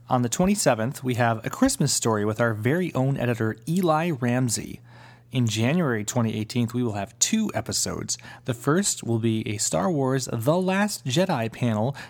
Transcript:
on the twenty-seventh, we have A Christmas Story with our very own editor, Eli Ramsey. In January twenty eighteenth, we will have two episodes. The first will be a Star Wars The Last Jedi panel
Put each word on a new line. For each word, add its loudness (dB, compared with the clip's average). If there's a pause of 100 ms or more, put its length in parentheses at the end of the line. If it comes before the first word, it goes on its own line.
on 2
the 0
twenty-seventh, 2
we 0
have 2
A -6
Christmas 2
Story 2
with 0
our 2
very 0
own 0
editor, 0 (120)
Eli 2
Ramsey. -2 (520)
In 2
January 2
twenty 0
eighteenth, -2
we 0
will -2
have -8
two 0
episodes. -4 (260)
The -2
first 0
will 0
be 0
a -4
Star 0
Wars 0
The 2
Last 0
Jedi 0
panel 0 (140)